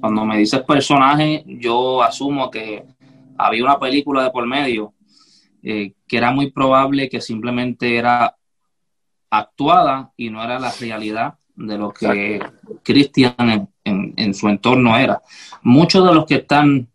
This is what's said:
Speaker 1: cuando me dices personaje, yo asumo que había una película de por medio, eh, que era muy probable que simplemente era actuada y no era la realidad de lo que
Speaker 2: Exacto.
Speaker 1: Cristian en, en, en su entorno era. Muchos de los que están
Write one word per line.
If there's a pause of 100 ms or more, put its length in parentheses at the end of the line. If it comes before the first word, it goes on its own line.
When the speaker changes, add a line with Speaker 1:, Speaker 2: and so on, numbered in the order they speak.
Speaker 1:
cuando
me
dices
personaje,
yo
asumo
que (540)
había
una
película
de
por
medio, (680)
eh, (120)
que
era
muy
probable
que
simplemente
era (920)
actuada
y
no
era
la
realidad (220)
de
lo
que
Speaker 2:
Exacto.
Speaker 1:
Cristian
en, (160)
en,
en
su
entorno
era. (400)
Muchos
de
los
que
están